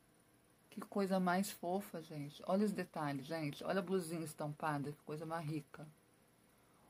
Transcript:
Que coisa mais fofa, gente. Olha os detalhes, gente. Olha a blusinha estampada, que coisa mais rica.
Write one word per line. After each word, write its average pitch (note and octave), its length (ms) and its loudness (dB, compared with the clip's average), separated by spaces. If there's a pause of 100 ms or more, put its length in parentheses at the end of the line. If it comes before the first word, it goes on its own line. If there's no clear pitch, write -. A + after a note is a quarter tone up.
(720)
Que G3+ 100 -10
coisa F#3+ 400 2
mais F#3 280 6
fofa, F3+ 520 -2
gente. D3+ 440 -8
Olha G3 200 6
os G3 80 2
detalhes, D3+ 520 -2
gente. D#3 380 -2
Olha F3+ 160 2
a - 20 0
blusinha E3+ 440 0
estampada, D3+ 680 -2
que - 140 -14
coisa D3+ 200 -6
mais D#3+ 220 -4
rica. D#3 400 -6 (1040)